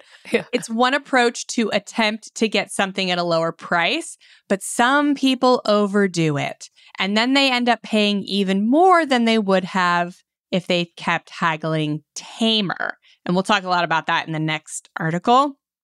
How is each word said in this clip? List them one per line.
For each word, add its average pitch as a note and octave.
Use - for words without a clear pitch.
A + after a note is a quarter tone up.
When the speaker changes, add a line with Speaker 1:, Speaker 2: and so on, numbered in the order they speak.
Speaker 1:
Yeah. G3+
Speaker 2:
It's A#3
one B3
approach B3
to A3+
attempt G#3+
to A3+
get G3+
something F#3+
at F3+
a F3
lower E3
price, F3+
but F#3+
some C#4
people B3+
overdo G3
it. -
And F#3+
then B3
they C#4
end A#3+
up A#3
paying G#3
even G3
more E4+
than B3+
they A3+
would F#3+
have F3
if F3+
they F3
kept -
haggling D#3
tamer. -
And F3+
we'll F#3
talk G3
a F#3
lot F3
about D#3+
that E3
in D#3+
the D#3
next D#3
article. A#3+